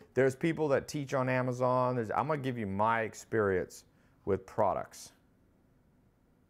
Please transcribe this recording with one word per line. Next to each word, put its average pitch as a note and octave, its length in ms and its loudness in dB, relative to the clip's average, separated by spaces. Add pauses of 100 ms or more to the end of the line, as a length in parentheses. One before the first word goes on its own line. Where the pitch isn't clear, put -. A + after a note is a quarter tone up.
(120)
there's C3 240 2
people D#3 320 0
that C3 200 2
teach C#3+ 260 -6
on B2+ 140 0
Amazon. B2+ 680 0
There's, A2+ 140 -2
I'm - 160 0
gonna D3+ 140 -2
give C3 180 -4
you A2 80 -2
my A2 360 2
experience G2+ 840 0 (420)
with G2 180 0
products. - 680 -4 (1400)